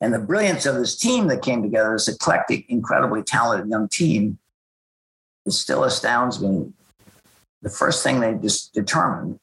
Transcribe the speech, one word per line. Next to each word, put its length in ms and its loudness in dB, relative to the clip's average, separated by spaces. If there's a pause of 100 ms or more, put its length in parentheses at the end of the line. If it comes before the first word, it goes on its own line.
And 140 2
the 40 0
brilliance 460 0
of 120 2
this 200 -2
team 300 2
that 160 0
came 200 0
together, 300 2
this 160 0
eclectic, 600 0
incredibly 520 0
talented 460 0
young 200 0
team, 500 0 (1040)
it 80 -4
still 320 0
astounds 560 0
me. 320 -2 (880)
The 100 -8
first 320 0
thing 180 2
they 140 0
just 380 -4
determined, 720 -2